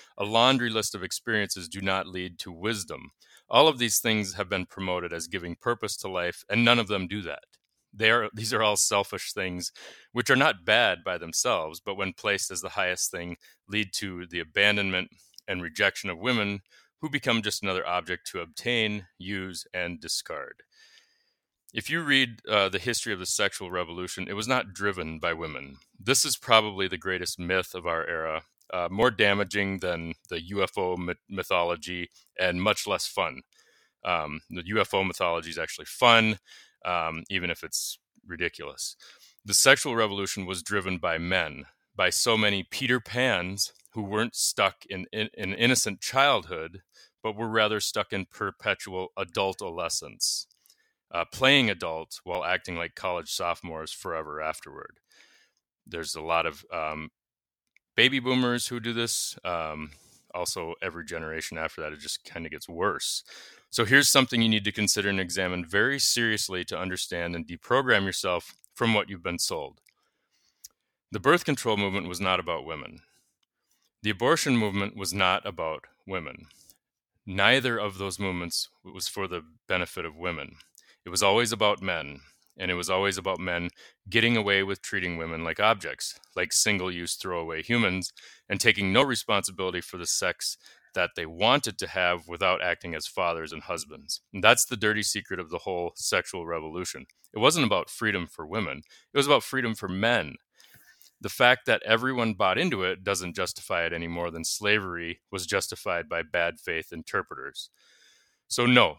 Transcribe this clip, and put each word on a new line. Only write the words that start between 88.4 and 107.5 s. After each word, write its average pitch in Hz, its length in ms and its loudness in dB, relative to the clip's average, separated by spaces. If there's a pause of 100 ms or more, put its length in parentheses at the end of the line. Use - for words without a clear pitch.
and 98 120 -2
taking 101 320 4
no 120 100 6
responsibility 95 800 0
for - 180 -12
the 85 80 -8
sex - 520 -2 (360)
that 90 220 0
they 85 100 -6
wanted 104 520 2
to 92 100 -6
have 87 400 0
without 90 340 2
acting 87 320 -4
as 80 120 -8
fathers 82 460 -2
and 80 100 -10
husbands. 73 580 -8 (120)
And 95 100 -4
that's 117 220 8
the 123 120 -4
dirty 107 260 2
secret 95 380 -4
of 80 100 -12
the 85 80 -4
whole 87 380 -4
sexual 90 500 -2
revolution. 82 600 -8 (280)
It 110 40 -8
wasn't 143 280 4
about 95 240 2
freedom 98 360 -2
for 80 200 -14
women. 78 360 -6 (300)
It - 40 -2
was 139 100 4
about 143 160 6
freedom 120 320 -2
for 101 140 -6
men. 95 480 0 (840)
The 104 80 -6
fact 123 380 4
that 113 180 4
everyone 117 500 2
bought 95 240 2
into 143 240 0
it 92 220 -2
doesn't 90 320 -2
justify 87 500 -2
it 82 60 -2
any 85 160 -4
more 85 220 -4
than 82 140 -8
slavery 92 760 -2 (100)
was 90 160 -6
justified 90 600 -2
by 85 140 -2
bad 85 360 -2
faith 82 340 -6
interpreters. 80 800 -8 (800)